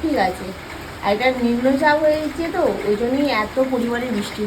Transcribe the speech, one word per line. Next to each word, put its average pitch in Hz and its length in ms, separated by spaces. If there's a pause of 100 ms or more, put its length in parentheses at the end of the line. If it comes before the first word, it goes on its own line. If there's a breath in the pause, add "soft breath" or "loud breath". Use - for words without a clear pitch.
ঠিক 302 140 (120)
আছে, 185 200 (560)
আর 208 120
এটা 240 120 (160)
নিম্নচাপ 269 600
হয়েছে 311 380 (120)
তো 359 80 (240)
ওই 208 140
জন্যই 269 280 (140)
এত 208 120 (160)
পরিমাণে 240 360 (100)
বৃষ্টি 202 300